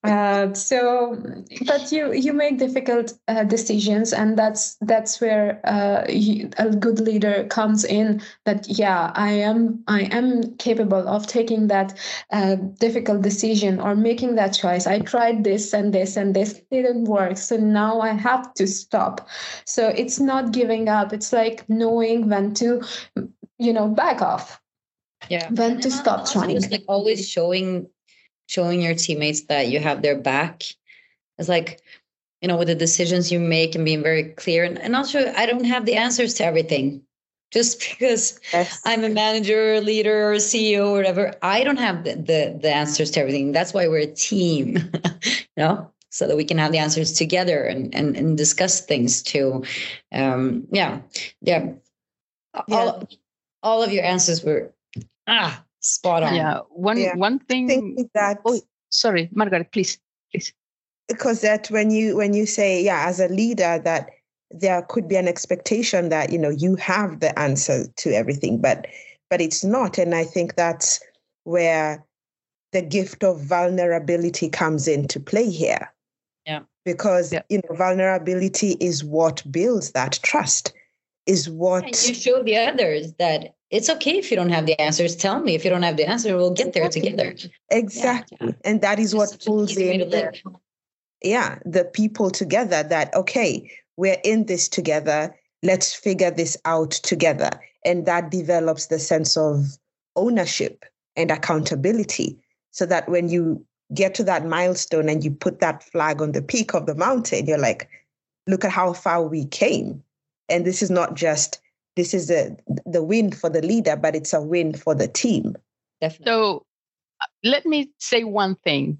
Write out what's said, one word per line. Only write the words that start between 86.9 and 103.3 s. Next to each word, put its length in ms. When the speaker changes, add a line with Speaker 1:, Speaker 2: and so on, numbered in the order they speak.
Speaker 2:
together. 240
Speaker 3:
Exactly. 680
Speaker 2:
Yeah. 120
Speaker 3:
And 180
that 180
is 140
Speaker 2:
It's 20
Speaker 3:
what 140
Speaker 2:
such 180
an 40
Speaker 3:
pulls 200
Speaker 2:
easy 160
way 80
Speaker 3:
in 40
Speaker 2:
to 60
Speaker 3:
the, 120
Speaker 2:
live. 240
Speaker 3:
yeah, 420
the 200
people 440
together 540
that, 320
okay, 560
we're 280
in 240
this 200
together. 640
Let's 320
figure 380
this 340
out 260
together. 580
And 200
that 260
develops 560
the 120
sense 380
of 400
ownership 720
and 160
accountability, 1040
so 160
that 200
when 220
you 340